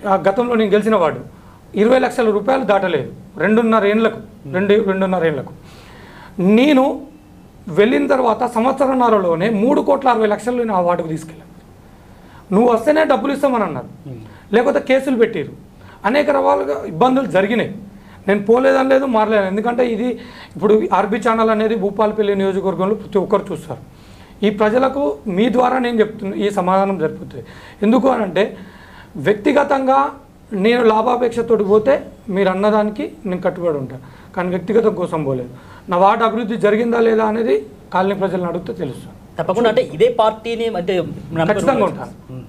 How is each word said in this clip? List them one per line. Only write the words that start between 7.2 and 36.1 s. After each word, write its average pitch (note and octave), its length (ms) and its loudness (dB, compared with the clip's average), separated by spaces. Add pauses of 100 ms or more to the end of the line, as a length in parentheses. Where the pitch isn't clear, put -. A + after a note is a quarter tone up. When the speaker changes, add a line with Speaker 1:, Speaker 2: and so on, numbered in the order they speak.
Speaker 1:
వెళ్ళిన C4+ 360 4
తర్వాత A#3+ 300 0 (140)
సంవత్సరంన్నరలోనే A#3 880 0 (140)
మూడు C#4+ 260 2
కోట్ల C4+ 200 2
అరవై A3 260 2
లక్షలు A#3+ 280 -4
నేను A3 120 -2
ఆ F#3 60 2
వార్డుకు F3 340 0
తీసుకెళ్ళాను. - 380 -14 (1000)
"నువ్వు A#3 200 4
వస్తేనే D4+ 380 2
డబ్బులు C4 200 0
ఇస్తామని" C4 360 0
అన్నారు, C3 220 -10 (180)
Speaker 2:
Hmm. A#2 140 -16 (320)
Speaker 1:
లేకపోతే B3+ 260 2
కేసులు C4 360 0
పెట్టారు, G3 360 0 (520)
అనేక C#4+ 340 2
రకాలుగా F#3+ 400 0 (160)
ఇబ్బందులు B3+ 320 2
జరిగినాయి. F#3+ 480 0 (540)
నేను G3+ 220 2
పోలేదని C4+ 380 4
లేదు, C4+ 160 4 (120)
మారలేదు. G#3+ 360 2
ఎందుకంటే A#3+ 320 0 (100)
ఇది A3+ 140 -2 (480)
ఇప్పుడు F#3+ 260 4 (180)
ఆర్బీ G#3 280 0
ఛానల్ A3+ 280 2
అనేది A3 180 0 (100)
భూపాలపల్లి G#3 500 0
నియోజకవర్గంలో F#3+ 600 0
ప్రతి G3+ 240 -4
ఒక్కరు F#3 340 0
చూస్తారు. - 440 -12 (500)
ఈ - 40 4
ప్రజలకు B3+ 520 0 (340)
మీ G#3+ 80 2 (100)
ద్వారా B3 300 2
నేను A#3+ 160 -2
చెప్తున్న G#3 340 -2
ఈ G#3 220 -2
సమాధానం F#3+ 460 0
సరిపోతుంది. C3+ 420 -8 (400)
ఎందుకు A#3+ 300 2
అనంటే F#3+ 280 -2 (840)
వ్యక్తిగతంగా C4+ 720 2 (680)
నేను A#3+ 260 2
లాభాపేక్షతోటి A#3 800 0
పోతే G#3+ 240 4 (400)
మీరు F#3+ 200 2
అన్నదానికి G#3 580 0 (140)
నేను F3+ 200 -6
కట్టుబడి E3+ 360 -2
ఉంటాను, - 200 -12 (320)
కానీ F#3 200 -4
వ్యక్తిగతం G3+ 460 0
కోసం E3 280 -4
పోలేదు. B2+ 200 -4 (400)
నా F3+ 80 0
వార్డు G#3 280 4